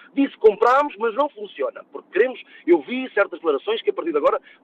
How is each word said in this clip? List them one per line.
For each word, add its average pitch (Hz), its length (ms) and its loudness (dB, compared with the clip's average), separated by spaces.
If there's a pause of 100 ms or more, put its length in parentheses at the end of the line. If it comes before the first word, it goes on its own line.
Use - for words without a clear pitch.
(140)
Disse, 277 220 -2
"Compramos, 233 600 2
mas 220 160 -4
não 202 160 0
funciona, 160 600 -10
porque - 220 -18
queremos", 240 260 0 (280)
eu 330 160 4
vi 254 320 -8
certas 190 240 0
declarações 165 420 -2
que - 80 -4
a 208 60 0
partir 170 180 -6
de 147 60 -2
agora 185 200 2 (240)